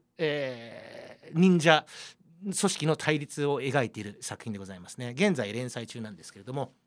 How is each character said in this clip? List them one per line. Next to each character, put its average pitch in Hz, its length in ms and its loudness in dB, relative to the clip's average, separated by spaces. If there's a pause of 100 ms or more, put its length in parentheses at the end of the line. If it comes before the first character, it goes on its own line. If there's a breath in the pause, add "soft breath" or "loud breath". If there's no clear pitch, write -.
(180)
え 127 1160 -6
ー、 165 40 2
忍 180 220 8
者 156 240 8 (580 loud breath)
組 196 120 -6
織 185 320 0
の 156 100 4
対 151 220 2
立 143 260 -4
を 143 160 0
描 135 240 2
い 107 60 -4
て 110 100 -10
い 101 40 -6
る 104 160 -10
作 - 240 -10
品 113 80 -6
で 101 60 -8
ご 98 60 -12
ざ 95 100 -12
い 90 60 -16
ま 87 80 -18
す - 100 -16
ね。 123 160 -8
現 185 200 2
在 107 180 -2
連 123 160 -4
載 117 180 -8
中 120 140 -12
な 110 100 -8
ん 95 60 -16
で - 80 -20
す - 80 -18
け - 60 -20
れ 101 60 -20
ど 127 100 -8
も、 139 180 -6 (140)